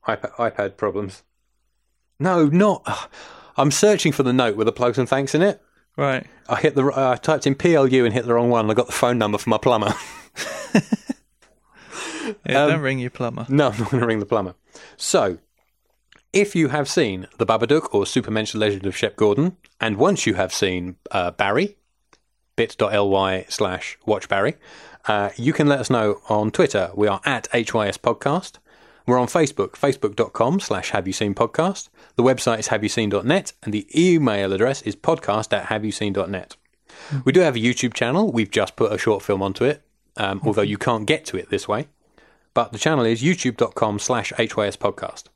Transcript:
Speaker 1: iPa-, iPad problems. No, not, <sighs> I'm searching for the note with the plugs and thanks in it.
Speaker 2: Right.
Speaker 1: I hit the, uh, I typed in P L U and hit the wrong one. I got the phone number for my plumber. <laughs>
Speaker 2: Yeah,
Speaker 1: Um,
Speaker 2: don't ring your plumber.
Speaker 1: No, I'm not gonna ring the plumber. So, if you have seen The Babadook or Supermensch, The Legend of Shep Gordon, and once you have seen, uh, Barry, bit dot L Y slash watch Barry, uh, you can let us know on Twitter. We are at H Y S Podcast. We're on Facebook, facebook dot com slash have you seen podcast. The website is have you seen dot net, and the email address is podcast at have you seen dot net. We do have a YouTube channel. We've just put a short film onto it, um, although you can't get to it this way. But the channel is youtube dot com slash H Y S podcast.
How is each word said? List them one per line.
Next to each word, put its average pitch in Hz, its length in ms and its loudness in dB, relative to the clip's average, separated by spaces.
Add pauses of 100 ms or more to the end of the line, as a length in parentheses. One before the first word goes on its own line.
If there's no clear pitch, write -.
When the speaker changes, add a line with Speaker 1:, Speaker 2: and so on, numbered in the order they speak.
Speaker 1:
iPa-, - 260 -6
iPad 104 440 -4
problems. 101 440 -6 (960)
No, 170 280 2
not, 185 640 0 (240)
<sighs> - 220 -18
I'm 139 160 2
searching 208 400 4
for 135 120 0
the 123 100 2
note 117 240 2
with 107 80 0
the 117 80 2
plugs 120 240 0
and 127 100 2
thanks 135 280 0
in 160 80 4
it. 202 180 0 (340)
Speaker 2:
Right. 135 300 -2 (240)
Speaker 1:
I 117 100 0
hit 147 160 2
the, 135 120 4
uh, 135 240 2
I 123 60 2
typed - 300 -2
in 135 80 2
P 170 200 4
L 139 120 6
U 127 160 4
and 113 100 2
hit 120 120 -2
the 120 80 0
wrong 120 160 4
one. 110 200 2
I 110 40 2
got 120 140 0
the - 60 -10
phone 123 260 2
number 104 180 0
for - 140 -4
my 107 80 4
plumber. 110 340 2 (420)
<laughs> - 380 -12 (1700)
Speaker 2:
Yeah, 139 200 2
Speaker 1:
Um, 147 60 4
Speaker 2:
don't 160 100 0
ring 135 180 -2
your 123 100 -6
plumber. 117 400 -6
Speaker 1:
No, 139 200 4
I'm 104 100 -6
not 113 120 -2
gonna 120 140 2
ring 110 140 0
the 104 60 -4
plumber. 101 300 -2 (420)
So, 98 400 0 (960)
if 202 220 2
you 160 140 4
have 143 200 -2
seen 98 380 -2 (100)
The 113 80 0
Babadook 117 480 2
or 101 100 4
Supermensch, 110 480 -2
The 107 60 -6
Legend 101 280 0
of 95 120 -4
Shep - 180 -2
Gordon, 110 400 2 (240)
and 110 180 -2
once 170 300 2
you 107 60 2
have 92 200 -2
seen, 90 440 -4 (140)
uh, 87 200 -2
Barry, 127 460 -2 (800)
bit 117 200 -2
dot 104 160 0
L 101 160 2
Y 95 380 0
slash - 580 -6
watch 107 220 -2
Barry, 101 280 0 (520)
uh, 101 300 0
you 127 160 0
can 147 140 2
let 139 120 2
us 120 100 -8
know 110 380 0
on 107 240 0
Twitter. 98 440 0
We 104 120 2
are 98 160 -2
at 131 300 -4
H 117 200 -2
Y 107 140 0
S 98 100 -4
Podcast. 143 560 -2 (520)
We're 123 140 2
on 123 80 0
Facebook, 147 440 0
facebook 131 460 -2
dot 110 160 0
com 143 260 2
slash 98 300 -4
have 95 180 -2
you 95 60 -4
seen 101 200 -2
podcast. 160 540 -2 (300)
The 120 60 2
website 127 360 2
is - 80 -6
have 107 160 0
you 104 60 0
seen 107 200 0
dot 98 160 0
net, 180 280 0 (100)
and 107 100 -6
the 107 220 -4
email 139 560 4
address 117 300 0
is - 160 -6
podcast 110 560 -2
at 101 140 -4
have 110 180 -4
you 104 80 -4
seen 104 180 -4
dot 95 180 -2
net. 95 280 -10 (640)
We - 80 2
do 180 80 6
have 151 160 4
a 117 40 -2
YouTube 120 340 0
channel. 160 400 0
We've 113 180 0
just 104 240 0
put 107 160 0
a 101 60 -2
short 104 260 0
film 98 180 0
onto 95 220 -2
it, 143 180 -2 (360)
um, 98 260 -4
although 107 180 0
you 104 160 -2
can't 110 280 -2
get 151 220 0
to - 100 -8
it - 120 -10
this - 200 -4
way. 110 180 -2 (640)
But 117 180 0
the 110 80 -12
channel 147 260 2
is 113 160 0
youtube 143 340 0
dot - 200 -2
com 104 240 0
slash - 380 -4
H 113 200 -2
Y 104 100 0
S 98 80 -4
podcast. - 500 -6 (100)